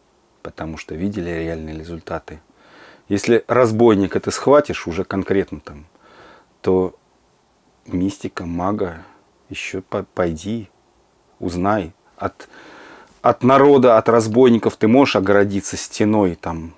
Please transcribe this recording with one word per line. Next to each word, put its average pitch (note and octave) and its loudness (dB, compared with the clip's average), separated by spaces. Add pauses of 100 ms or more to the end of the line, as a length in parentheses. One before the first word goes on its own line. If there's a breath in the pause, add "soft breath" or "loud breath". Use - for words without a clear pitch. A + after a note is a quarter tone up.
(420)
потому D#2+ -12
что - -14
видели F2+ -6
реальные E2 -8
результаты. D#2+ -12 (680 soft breath)
Если A2 0
разбойника A2 2
ты G2+ -6
схватишь - 0
уже F2 -4
конкретно F#2+ -4
там, D2+ -18 (760 soft breath)
то F#2 0 (960)
мистика, F#2 -6
мага, F2 -6 (460 soft breath)
еще - -10
по-, G2+ -8
пойди, F#2 -6 (720)
узнай. F#2 -4 (240)
От, - -10 (720 loud breath)
от A#2+ 2
народа, C3 6
от A2 2
разбойников A#2 4
ты A2 2
можешь C3 4
огородиться G2 0
стеной, G#2 0
там, E2 -10